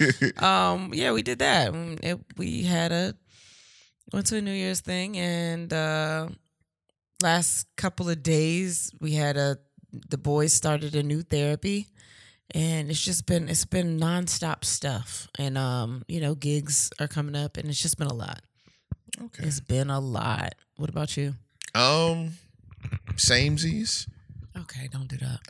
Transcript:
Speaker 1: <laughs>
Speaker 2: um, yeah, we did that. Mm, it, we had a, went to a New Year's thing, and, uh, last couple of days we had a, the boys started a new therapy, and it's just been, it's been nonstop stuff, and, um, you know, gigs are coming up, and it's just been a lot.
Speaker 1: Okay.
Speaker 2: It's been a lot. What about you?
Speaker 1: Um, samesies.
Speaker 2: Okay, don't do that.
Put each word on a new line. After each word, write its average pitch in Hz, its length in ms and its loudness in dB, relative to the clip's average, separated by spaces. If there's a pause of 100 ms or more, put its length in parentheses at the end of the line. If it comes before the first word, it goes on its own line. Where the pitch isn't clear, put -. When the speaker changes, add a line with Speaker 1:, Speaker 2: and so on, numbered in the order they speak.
(380)
Speaker 1:
<laughs> - 0 -
Speaker 2:
um, 185 560 4
yeah, - 180 2
we 220 100 2
did 240 180 -2
that. 180 320 4
Mm, 165 300 -6
it, 175 160 -2 (200)
we - 240 -2
had 170 280 2
a, 180 240 0 (1000)
went 196 140 0
to 220 100 0
a - 20 0
New 202 120 -2
Year's 185 280 -2
thing, 185 380 -4
and, 170 560 -2
uh, 156 540 0 (920)
last 170 440 4 (100)
couple 180 320 -2
of 165 140 -2
days 165 760 2
we 156 140 -2
had 147 240 0
a, 143 220 2 (500)
the 139 100 -4
boys 151 360 2
started 151 420 0
a 147 60 2
new 147 180 0
therapy, 160 680 0 (640)
and 160 360 0
it's 156 140 -2
just 180 220 -2
been, 170 240 2
it's 160 160 2
been 170 340 0
nonstop 170 640 0
stuff, - 640 -4 (100)
and, 135 200 -2
um, 123 500 -2
you 165 140 -4
know, 147 120 0
gigs 147 640 0
are 147 100 -2
coming 147 280 -4
up, 143 220 -4
and 151 100 -6
it's 143 140 -2
just - 160 0
been 151 100 -2
a 123 60 -4
lot. 101 260 -8 (800)
Speaker 1:
Okay. 226 280 -10
Speaker 2:
It's 139 140 -2
been 135 280 0
a 139 100 -2
lot. 117 580 -4 (200)
What 151 140 -4
about 151 260 -4
you? 143 200 -2 (380)
Speaker 1:
Um, 165 580 4 (840)
samesies. 151 920 2 (480)
Speaker 2:
Okay, 135 380 -10
don't 131 160 -6
do 131 80 -8
that. 127 220 -4 (120)